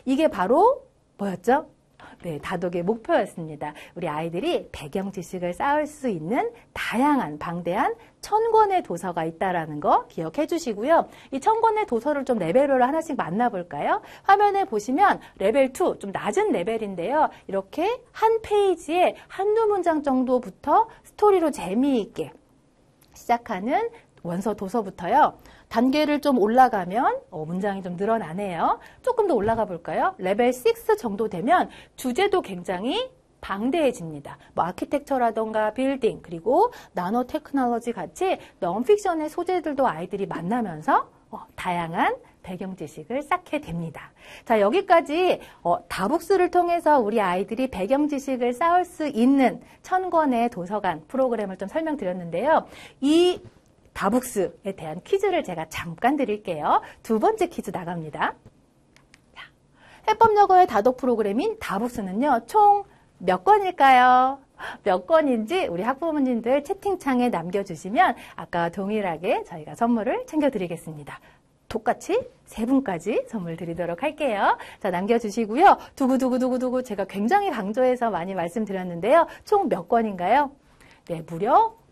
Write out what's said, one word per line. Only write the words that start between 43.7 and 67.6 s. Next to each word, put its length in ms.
자, 160
여기까지, 800
어, 240
다북스를 640
통해서 480
우리 220
아이들이 480
배경 380
지식을 460
쌓을 320
수 220
있는 540
천 280
권의 400
도서관 580
프로그램을 500
좀 100
설명드렸는데요. 1000
이 420
다북스에 840
대한 260
퀴즈를 400
제가 260
잠깐 460
드릴게요. 640
두 160
번째 280
퀴즈 240
나갑니다. 640
자, 60
해법여고의 580
다독 300
프로그램인 640
다북스는요, 880
총 440
몇 200
권일까요? 960
몇 220
권인지 640
우리 160
학부모님들 800
채팅창에 640
남겨주시면 880